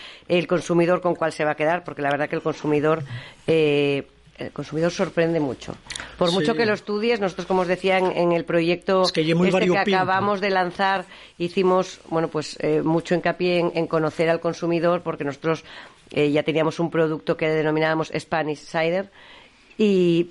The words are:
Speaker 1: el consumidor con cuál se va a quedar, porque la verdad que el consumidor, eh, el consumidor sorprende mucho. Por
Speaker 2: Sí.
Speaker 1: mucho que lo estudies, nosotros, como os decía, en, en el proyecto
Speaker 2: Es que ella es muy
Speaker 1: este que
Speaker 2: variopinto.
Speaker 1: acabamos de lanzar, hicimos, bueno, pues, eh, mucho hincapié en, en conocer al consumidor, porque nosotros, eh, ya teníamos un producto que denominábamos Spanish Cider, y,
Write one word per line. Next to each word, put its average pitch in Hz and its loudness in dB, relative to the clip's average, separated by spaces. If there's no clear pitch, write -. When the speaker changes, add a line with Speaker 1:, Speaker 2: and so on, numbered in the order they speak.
Speaker 1:
el 175 2
consumidor 175 2
con 175 0
cuál 156 -2
se 160 -4
va 151 2
a 147 -4
quedar, 165 0
porque 147 -12
la 139 -2
verdad 147 -2
que 165 -4
el 156 -6
consumidor, 151 0
eh, 143 2
el - -10
consumidor 160 -4
sorprende 165 0
mucho. - -6
Por 180 2
Speaker 2:
Sí. 175 2
Speaker 1:
mucho 196 0
que 233 0
lo 214 2
estudies, 208 -2
nosotros, 185 -4
como 185 2
os 170 -2
decía, 185 0
en, 185 2
en 175 2
el 165 0
proyecto 175 2
Speaker 2:
Es 180 2
que - -2
ella 160 2
es 165 2
muy 180 4
Speaker 1:
este 185 2
que 185 4
Speaker 2:
variopinto. 190 2
Speaker 1:
acabamos 190 0
de 202 0
lanzar, 190 0
hicimos, 180 0
bueno, 160 0
pues, - -6
eh, 151 2
mucho 160 0
hincapié 175 0
en, 170 0
en 165 0
conocer 160 0
al 165 2
consumidor, 170 0
porque 156 -6
nosotros, 156 -4
eh, 147 2
ya 147 2
teníamos 156 0
un 170 -2
producto 160 -2
que 160 -2
denominábamos 156 0
Spanish 151 -4
Cider, 170 -2
y, 180 4